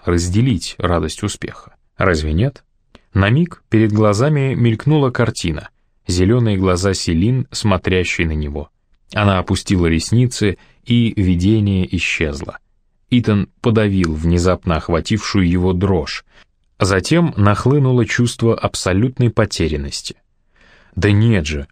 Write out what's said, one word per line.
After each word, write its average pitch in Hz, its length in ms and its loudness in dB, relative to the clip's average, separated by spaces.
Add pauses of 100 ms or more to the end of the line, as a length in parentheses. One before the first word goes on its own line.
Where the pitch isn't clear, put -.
разделить 90 720 0
радость 85 460 -2
успеха. - 500 -10 (240)
Разве 78 340 0
нет? 107 320 -2 (520)
На 98 160 4
миг 165 380 -2
перед 110 220 2
глазами 123 600 2
мелькнула 120 560 0
картина. 110 600 -4 (360)
Зеленые 101 520 2
глаза 92 360 0
Селин, 98 560 -2
смотрящие 90 800 -2
на 78 60 -4
него. 73 360 -6 (460)
Она 101 240 2
опустила 92 480 0
ресницы, 104 720 0 (240)
и 120 320 0
видение 95 800 2
исчезло. - 600 -6 (540)
Итан 110 380 0 (120)
подавил 101 540 2
внезапно 85 600 0
охватившую 87 720 -2
его 90 260 0
дрожь. 90 520 -2 (540)
Затем 123 580 0
нахлынуло 123 680 2
чувство 117 500 0
абсолютной 110 720 0
потерянности. 78 840 -4 (800)
«Да 104 160 2
нет 104 340 2
же, 73 260 -8